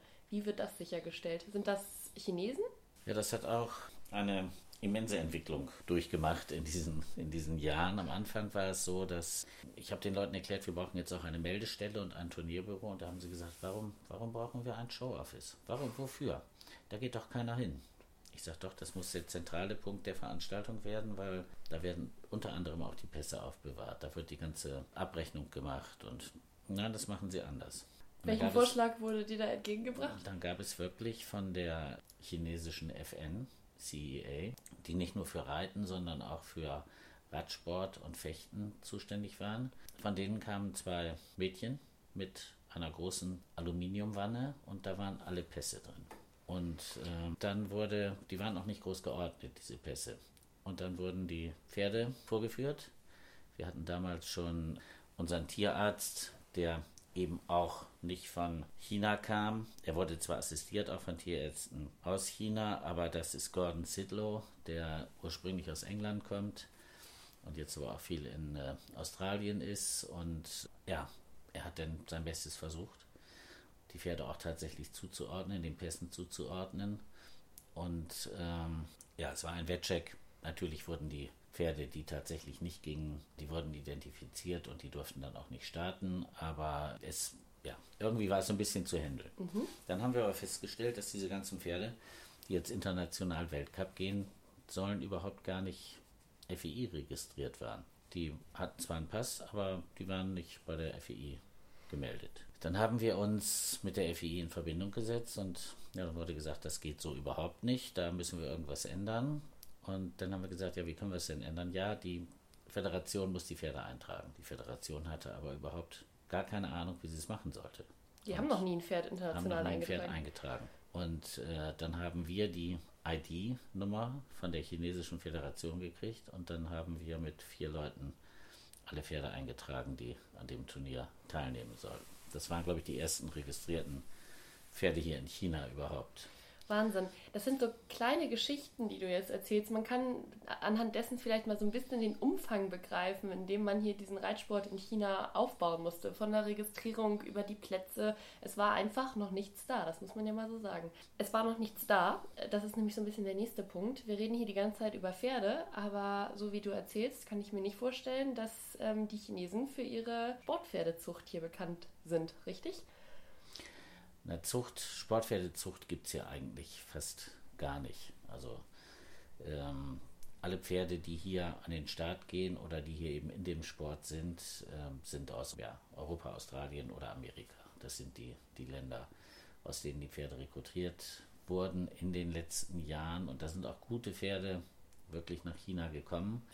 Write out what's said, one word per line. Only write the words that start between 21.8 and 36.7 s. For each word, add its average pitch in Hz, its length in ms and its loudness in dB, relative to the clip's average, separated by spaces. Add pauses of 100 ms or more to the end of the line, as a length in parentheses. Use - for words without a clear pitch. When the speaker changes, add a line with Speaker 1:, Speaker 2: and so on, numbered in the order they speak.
Speaker 2:
werden 85 300 0 (180)
unter 104 220 0
anderem 82 300 0
auch - 140 0
die - 120 -2
Pässe - 340 -2
aufbewahrt. - 640 -6
Da 69 100 -4
wird 80 180 -4
die 76 60 -6
ganze 71 460 -2 (120)
Abrechnung 80 540 -2
gemacht - 540 -4
und - 300 -8 (340)
nein, 101 240 2
das 107 160 -4
machen 101 240 -2
sie 92 100 0
anders." - 420 -6
Und - 40 -18 (360)
dann - 80 0
Speaker 1:
Welchen 220 100 6
Speaker 2:
gab 233 80 8
es 190 40 0
Speaker 1:
Vorschlag 240 460 8
wurde 220 240 2
dir 214 140 -2
da 214 80 2
entgegengebracht? 233 800 0
Speaker 2:
Dann 95 160 -4
gab 90 180 2
es - 180 -4
wirklich 110 480 -2
von 98 280 0
der 80 460 0 (200)
chinesischen 82 720 -2
F - 240 -6
N, 90 340 -4 (300)
C 71 440 -4
E 78 300 -2
A, 127 40 -6 (320)
die 82 60 -2
nicht 87 240 2
nur 87 80 0
für 80 200 -2
Reiten, 90 400 0
sondern 87 360 -2
auch 80 220 -6
für 76 420 -4 (480)